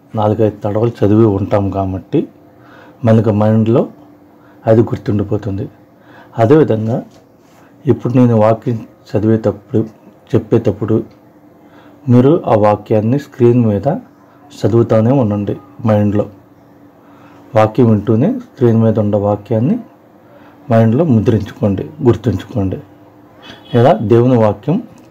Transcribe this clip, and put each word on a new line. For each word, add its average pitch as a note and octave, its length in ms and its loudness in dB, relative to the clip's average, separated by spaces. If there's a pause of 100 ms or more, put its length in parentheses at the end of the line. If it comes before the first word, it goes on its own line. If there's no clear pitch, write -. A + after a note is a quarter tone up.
(160)
నాలుగైదు G#2+ 480 0
తడవలు A2 260 -2
చదివి A2 360 2
ఉంటాం G2 440 -2
కాబట్టి F#2+ 580 -6 (800)
మనకు A2+ 240 2
మైండ్లో A2 580 0 (800)
అది A2+ 140 4
గుర్తుండిపోతుంది. G2+ 880 -6 (680)
అదేవిధంగా A2+ 640 2 (840)
ఇప్పుడు A#2+ 260 0
నేను B2 220 4
వాక్యం A2 420 0
చదివేటప్పుడు, A2 1080 -4 (500)
చెప్పేటప్పుడు A2 680 -2 (1040)
మీరు C3+ 380 4
ఆ A#2+ 80 2
వాక్యాన్ని G#2+ 640 0
స్క్రీన్ A#2+ 460 0
మీద A2 320 -2 (680)
చదువుతూనే A2+ 440 2
ఉండండి G#2 440 -2 (300)
మైండ్లో. G#2 400 0 (1300)
వాక్యం A2 340 2
వింటూనే A2+ 500 0
స్క్రీన్ A2+ 420 0
మీద A2 180 0
ఉన్న G#2 160 -2
వాక్యాన్ని A2 640 -2 (920)
మైండ్లో A2+ 340 2
ముద్రించుకోండి, G#2 840 -2 (140)
గుర్తుంచుకోండి. G2 760 -2 (960)
ఇలా B2 200 4
దేవుని A#2+ 440 2
వాక్యం A2+ 460 -2 (280)